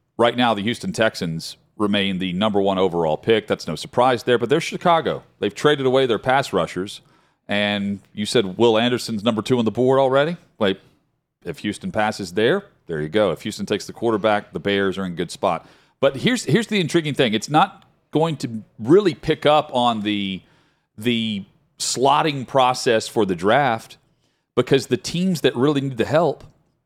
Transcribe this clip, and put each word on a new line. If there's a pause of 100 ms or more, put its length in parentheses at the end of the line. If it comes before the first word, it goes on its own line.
(160)
right
now,
the
Houston
Texans (200)
remain
the
number
one
overall
pick.
That's
no
surprise
there,
but
they're
Chicago. (160)
They've
traded
away
their
pass
rushers, (460)
and (120)
you
said
Will
Anderson's
number
two
on
the
board
already? (220)
Like, (640)
if
Houston
passes
there, (240)
there
you
go.
If
Houston
takes
the
quarterback,
the
Bears
are
in
good
spot. (320)
But
here's,
here's
the
intriguing
thing.
It's
not (260)
going
to (160)
really
pick
up
on
the, (540)
the (340)
slotting
process
for
the
draft (580)
because
the
teams
that
really
need
the
help, (440)